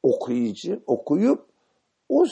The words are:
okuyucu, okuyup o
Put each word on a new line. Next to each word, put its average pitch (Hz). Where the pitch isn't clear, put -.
okuyucu, 120
okuyup 175
o 302